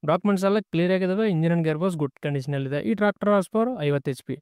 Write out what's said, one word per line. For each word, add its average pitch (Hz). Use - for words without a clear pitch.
ಡಾಕ್ಯುಮೆಂಟ್ಸ್ 185
ಎಲ್ಲ 202
ಕ್ಲಿಯರ್ 180
ಆಗಿದಾವೆ. 190
ಇಂಜಿನ್ 165
and 165
gearbox 165
good 147
ಕಂಡೀಷನಲ್ಲಿದೆ. 143
ಈ 226
ಟ್ರ್ಯಾಕ್ಟರ್ 208
horsepower 220
ಐವತ್ತು 143
ಎಚ್ -
ಪಿ 131